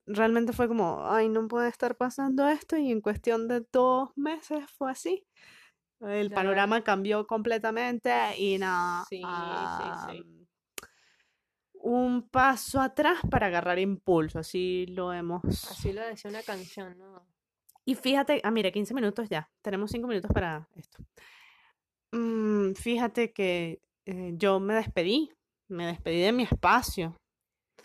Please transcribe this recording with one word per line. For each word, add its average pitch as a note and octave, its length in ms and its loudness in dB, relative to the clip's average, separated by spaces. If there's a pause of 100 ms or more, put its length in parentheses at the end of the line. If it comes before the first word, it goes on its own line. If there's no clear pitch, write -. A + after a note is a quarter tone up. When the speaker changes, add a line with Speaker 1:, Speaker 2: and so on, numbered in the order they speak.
Speaker 1:
realmente A3+ 460 2
fue A#3+ 160 2
como, E3+ 400 0
"Ay, A3 200 4
no A3 200 0
puede A#3+ 200 0
estar A#3+ 280 -2
pasando C4+ 520 2
esto", D#4 280 0
y C#4+ 140 2
en A3 100 2
cuestión A3+ 480 0
de A#3+ 240 -2
dos B3+ 440 4
meses D4+ 480 -4 (120)
fue C4 140 -4
así. F4+ 360 -4 (760)
El G#3 300 -2
Speaker 2:
Ya. G3+ 40 -10
Speaker 1:
panorama G3 500 2
cambió G#3 420 2
completamente A3+ 840 -2 (280)
y F#3+ 200 2
nada, F3+ 500 -2
Speaker 2:
Sí, G3 80 -8 (520)
sí, E3+ 260 -6
Speaker 1:
ah, E3 180 -10
Speaker 2:
sí. E3+ 120 -14 (1500)
Speaker 1:
un B3 540 0
paso C4 520 2
atrás C#4 380 2 (120)
para A#3+ 160 4
agarrar F3 320 0
impulso, F3 600 2
así F3+ 480 -4
lo F3+ 260 -6
hemos F3 300 -6 (280)
Speaker 2:
Así F#3+ 220 -6
lo G#3+ 120 -8
decía G#3+ 260 -12
una A3 120 -10
canción, F#3 560 -12
¿no? F#3+ 280 -20 (580)
Speaker 1:
Y B3+ 100 0
fíjate, C#4 480 2
ah, A#3+ 80 4
mira, G#3 220 2
quince G#3 220 -2
minutos A3 340 -2
ya, D#3 220 -4 (120)
tenemos G#3 300 -4
cinco A#3+ 160 -6
minutos G3+ 240 -2
para D#3+ 420 -2
esto. - 240 -20 (1160)
Mm, G#3+ 600 2
fíjate A#3 580 0
que, F3 480 -2 (260)
eh, F3+ 280 -8
yo F#3+ 260 4
me G3+ 140 0
despedí, A3 560 0 (380)
me F3 180 -6
despedí E3+ 360 -2
de G#3 100 4
mi B3 120 2
espacio. F3+ 720 2 (680)